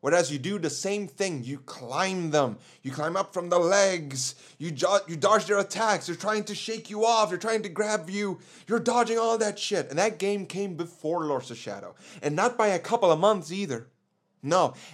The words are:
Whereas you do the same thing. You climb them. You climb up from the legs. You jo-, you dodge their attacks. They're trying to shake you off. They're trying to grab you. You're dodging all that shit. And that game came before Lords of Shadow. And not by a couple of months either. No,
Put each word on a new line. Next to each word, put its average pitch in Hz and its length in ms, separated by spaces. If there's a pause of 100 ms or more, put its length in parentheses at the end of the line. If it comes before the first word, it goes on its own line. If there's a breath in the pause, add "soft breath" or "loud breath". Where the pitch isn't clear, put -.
Whereas 156 260
you 147 60
do 185 220
the 160 100
same 196 380
thing. 170 360
You 135 140
climb 165 720
them. 139 300 (240 loud breath)
You 131 80
climb 151 260
up 190 160
from 180 160
the 175 80
legs. 170 800 (240 loud breath)
You 160 100
jo-, 175 380
you 165 80
dodge 202 300
their 208 120
attacks. 196 480
They're 170 100
trying 214 280
to 208 100
shake 226 380
you 208 120
off. 226 260
They're 175 100
trying 220 240
to 202 60
grab 196 380
you. 196 300 (300 loud breath)
You're 226 120
dodging 233 380
all 226 220
that 208 180
shit. 170 320
And 139 80
that 208 220
game 196 260
came 190 300
before 165 500
Lords 131 240
of 117 80
Shadow. 98 380 (260 loud breath)
And 147 140
not 226 200
by 220 120
a 190 100
couple 202 340
of 156 80
months 185 320
either. 151 360 (560)
No, 156 320 (180 loud breath)